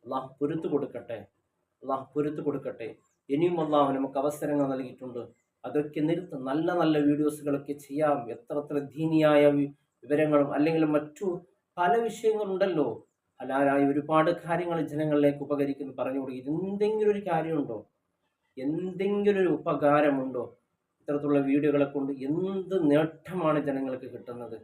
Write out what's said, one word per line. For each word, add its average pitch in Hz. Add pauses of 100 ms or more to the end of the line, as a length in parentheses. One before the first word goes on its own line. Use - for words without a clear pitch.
അള്ളാഹു 131 (100)
പൊരുത്തു 156
കൊടുക്കട്ടെ, 120 (640)
അള്ളാഹു 135
പൊരുത്തു 151
കൊടുക്കട്ടെ. 127 (400)
ഇനിയും 170
അള്ളാഹു 147
നമുക്ക് 135
അവസരങ്ങൾ 147
നൽകിയിട്ടുണ്ട്, 123 (460)
അതൊക്കെ 151
നിർത്ത് 170 (120)
നല്ല 156 (140)
നല്ല 160 (120)
വീഡിയോസുകളൊക്കെ 147 (120)
ചെയ്യാം. 143 (180)
എത്ര -
എത്ര 147 (180)
ദീനിയായ 156 (140)
വി-, 143 (320)
വിവരങ്ങളും 147
അല്ലെങ്കിൽ 160 (120)
മറ്റു 151 (520)
പല 175 (160)
വിഷയങ്ങളുണ്ടല്ലോ, 196 (540)
ഹലാലായ 139 (100)
ഒരുപാട് 156 (140)
കാര്യങ്ങൾ 170 (140)
ജനങ്ങളിലേക്ക് 147
ഉപകരിക്കുന്നു 139
പറഞ്ഞു 131
കൊടുക്കുക. 127
എന്തെങ്കിലും 208
ഒരു 202
കാര്യമുണ്ടോ, 156 (800)
എന്തെങ്കിലും 190
ഒരു 170
ഉപകാരമുണ്ടോ? 139 (560)
ഇത്തരത്തിലുള്ള 143
വീഡിയോകളെ 143
കൊണ്ട് 139 (160)
എന്ത് 185 (160)
നേട്ടമാണ് 156
ജനങ്ങൾക്ക് 131
കിട്ടുന്നത്? 120